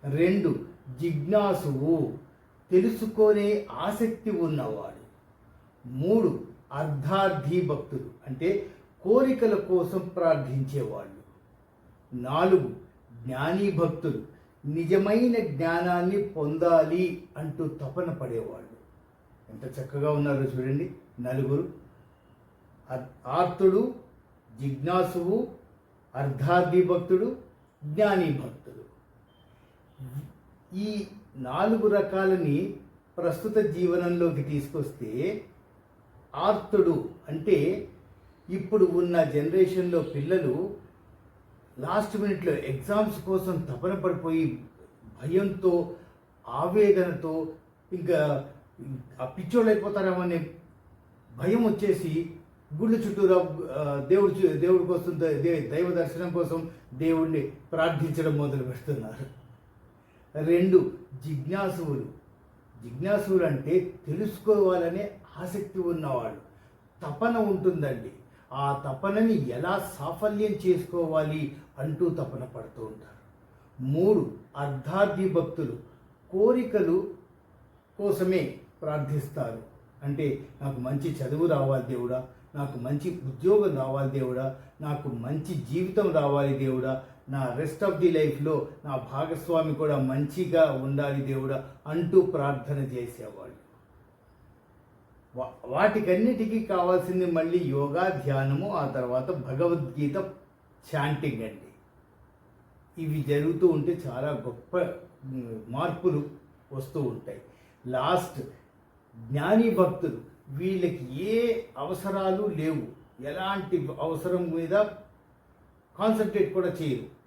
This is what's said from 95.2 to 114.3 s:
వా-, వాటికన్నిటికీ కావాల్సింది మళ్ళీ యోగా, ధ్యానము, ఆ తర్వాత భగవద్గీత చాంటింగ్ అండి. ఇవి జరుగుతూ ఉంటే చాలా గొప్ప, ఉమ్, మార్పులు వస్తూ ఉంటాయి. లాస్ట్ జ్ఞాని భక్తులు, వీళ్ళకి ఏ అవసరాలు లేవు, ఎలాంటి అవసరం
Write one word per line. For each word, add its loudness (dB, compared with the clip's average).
వా-, -8
వాటికన్నిటికీ 2
కావాల్సింది 2
మళ్ళీ 2
యోగా, 0
ధ్యానము, 0
ఆ -2
తర్వాత -2
భగవద్గీత -2
చాంటింగ్ -2
అండి. -12
ఇవి -2
జరుగుతూ 2
ఉంటే 2
చాలా -4
గొప్ప, -4
ఉమ్, -10
మార్పులు -2
వస్తూ -8
ఉంటాయి. -8
లాస్ట్ 0
జ్ఞాని 4
భక్తులు, 0
వీళ్ళకి -4
ఏ 0
అవసరాలు -2
లేవు, -2
ఎలాంటి -4
అవసరం -2